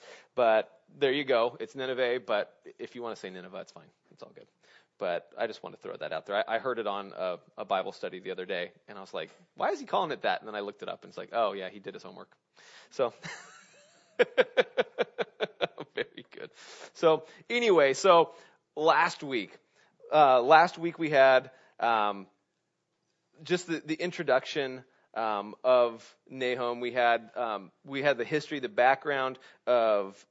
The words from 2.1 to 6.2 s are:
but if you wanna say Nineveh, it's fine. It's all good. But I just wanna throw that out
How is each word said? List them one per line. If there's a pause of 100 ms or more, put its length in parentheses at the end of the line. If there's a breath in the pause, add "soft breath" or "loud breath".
but (240)
if
you
wanna
say
Nineveh,
it's
fine. (200)
It's
all
good. (520 soft breath)
But (120)
I
just
wanna
throw
that
out